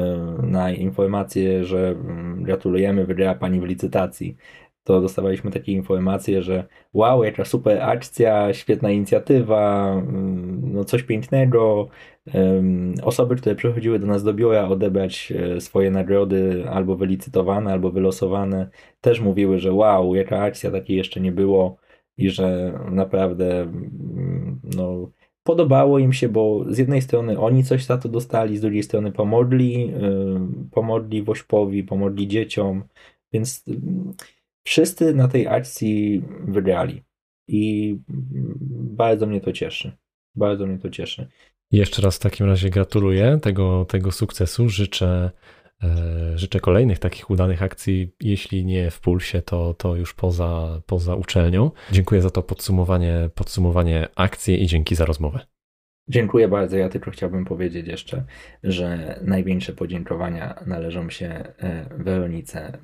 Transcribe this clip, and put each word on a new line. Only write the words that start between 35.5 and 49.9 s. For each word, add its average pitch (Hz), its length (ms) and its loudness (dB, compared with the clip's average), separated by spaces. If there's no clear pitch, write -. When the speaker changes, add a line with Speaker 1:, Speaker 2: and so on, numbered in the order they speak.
Speaker 1:
wygrali 92 540 0
i, 107 480 -2
mm, 131 480 -8
bardzo 113 300 2
mnie 104 140 -2
to 92 120 -4
cieszy, - 400 -8
bardzo 101 320 0
mnie 95 120 -4
to 92 120 -8
cieszy. - 380 -10
Speaker 2:
Jeszcze 101 320 2
raz 95 140 2
w - 40 -18
takim 101 260 0
razie 95 240 2
gratuluję 101 720 4
tego, 92 420 2
tego 92 280 0
sukcesu, 110 560 0
życzę 90 640 0
E, 82 560 -2
życzę 92 220 -2
kolejnych 98 380 4
takich - 320 -4
udanych 90 320 2
akcji, 92 580 -2
jeśli 98 440 -2
nie 92 260 0
w - 100 -12
Pulsie, 90 420 0
to, 85 320 -2
to 87 220 -2